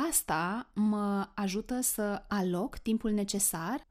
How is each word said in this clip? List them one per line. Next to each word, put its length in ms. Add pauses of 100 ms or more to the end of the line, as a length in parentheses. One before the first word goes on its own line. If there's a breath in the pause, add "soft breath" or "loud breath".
asta 640
mă 600
ajută 460
să 480
aloc 500
timpul 320
necesar, 800